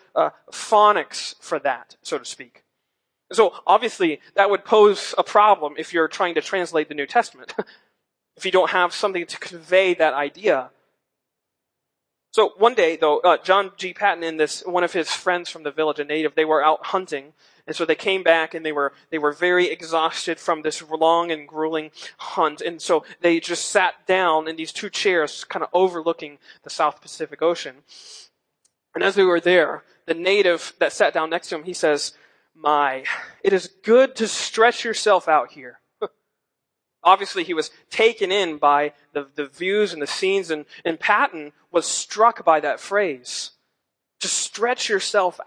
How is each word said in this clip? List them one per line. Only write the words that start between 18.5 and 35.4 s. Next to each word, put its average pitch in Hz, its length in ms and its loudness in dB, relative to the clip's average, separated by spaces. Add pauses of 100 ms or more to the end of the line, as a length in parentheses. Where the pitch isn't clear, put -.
and 160 120 -10
they 156 60 -4
were, 143 220 -4 (160)
they 160 100 -4
were 147 120 0
very 180 360 2
exhausted 160 720 -4
from 156 240 -4
this 156 180 -6
long 160 500 0
and 151 160 -10
grueling 156 440 -6 (260)
hunt. 151 440 -2
And 170 200 -8
so 156 240 0 (160)
they 170 180 2
just 165 300 -6
sat 185 360 0
down 170 420 0
in 160 80 -10
these 160 180 -12
two 208 160 -10
chairs, 175 560 -2
kinda - 280 -8
overlooking 165 680 -2 (240)
the 147 60 -20
South - 320 -2
Pacific - 400 -12
Ocean. 156 360 -2 (1160)
And 175 100 -4
as 190 120 0
they 196 80 4
were 175 160 4
there, 165 440 2 (220)
the 165 80 -2
native 180 680 0
that 156 140 0
sat 185 200 2
down 160 160 -2
next 170 200 -6
to 180 60 -6
him, 151 80 -10
he 180 100 -12
says, 151 400 0 (400)
"My, 147 500 0 (400)
it 196 100 2
is 180 140 0 (160)
good 254 340 6
to 220 100 -2
stretch - 560 0
yourself 214 440 2
out 147 240 2